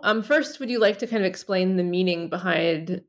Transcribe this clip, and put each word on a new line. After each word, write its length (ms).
Um, 180
first, 380
would 100
you 80
like 200
to 80
kind 160
of 40
explain 500
the 60
meaning 460
behind, 800